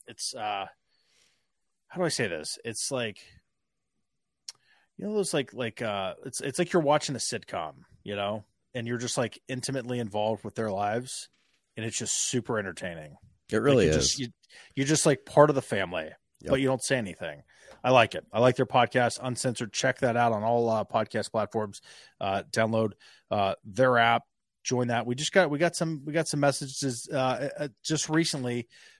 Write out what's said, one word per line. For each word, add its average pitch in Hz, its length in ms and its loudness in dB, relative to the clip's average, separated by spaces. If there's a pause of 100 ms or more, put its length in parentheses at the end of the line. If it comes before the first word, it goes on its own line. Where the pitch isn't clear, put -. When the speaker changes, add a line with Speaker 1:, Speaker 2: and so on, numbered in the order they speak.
Speaker 1:
it's, - 260 -10
uh, 104 320 -6 (1200)
how - 120 -10
do 180 60 0
I 160 40 2
say 123 180 -2
this? 78 380 -8
It's 117 260 -8
like, 120 260 -4 (1800)
you - 80 -10
know, 208 80 -8
those, 202 200 0
like, 143 200 -2
like, 117 280 -6
uh, 101 340 -4 (100)
it's, 135 160 -10
it's 135 180 -6
like 175 140 -2
you're 175 80 4
watching 147 340 2
a 117 40 -6
sitcom, 87 540 -6 (300)
you 101 120 -8
know, 101 280 -4 (300)
and 117 140 -6
you're 120 100 -2
just, 120 200 -6
like, 123 300 -2
intimately 127 520 -6
involved 107 440 -2
with 110 120 -12
their 113 160 -2
lives, 104 580 -4 (460)
and 110 100 -6
it's 110 120 -6
just - 320 -4
super 123 300 -2
entertaining. 85 560 -8 (340)
Speaker 2:
It 110 80 0
really 120 300 4
Speaker 1:
Like, 78 60 4
you 78 60 4
Speaker 2:
is. 69 80 2
Speaker 1:
just, - 120 -2
you, 123 80 -6 (480)
you're 135 120 -2
just, 147 180 4
like, 143 200 2
part 151 240 8
of 143 60 2
the 135 60 0
family, 87 480 -4 (320)
Speaker 2:
Yep. - 100 -6
Speaker 1:
but 135 100 2
you 135 60 2
don't 131 160 0
say 135 140 0
anything. 82 460 -8 (400)
I 123 80 4
like 120 240 8
it. 80 180 -8
I 104 60 2
like 123 180 6
their 131 80 2
podcast, 120 560 2
Uncensored. 123 500 -4
Check - 280 0
that 120 180 2
out 120 160 4
on 104 100 -2
all, 117 260 2
uh, 110 140 2
podcast 110 480 -2
platforms. 107 500 -4 (380)
Uh, 98 320 -2
download, 110 400 0 (400)
uh, 98 320 2
their 123 340 2
app. 117 260 6 (400)
Join 123 240 0
that. 120 180 0
We 123 100 -2
just 151 160 -4
got, 180 180 4
we 147 80 -2
got 165 180 0
some, 160 300 -4
we 151 60 -8
got 160 160 0
some 147 140 -2
messages, 135 720 -2
uh, 131 460 -2
uh, 147 100 -4 (160)
just - 260 -2
recently 135 580 0 (320)